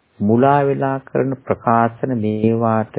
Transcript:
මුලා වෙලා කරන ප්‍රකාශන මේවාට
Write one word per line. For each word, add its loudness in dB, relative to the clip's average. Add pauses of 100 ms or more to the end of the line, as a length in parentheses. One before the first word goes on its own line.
(200)
මුලා 4
වෙලා -2
කරන -4
ප්‍රකාශන -2
මේවාට -2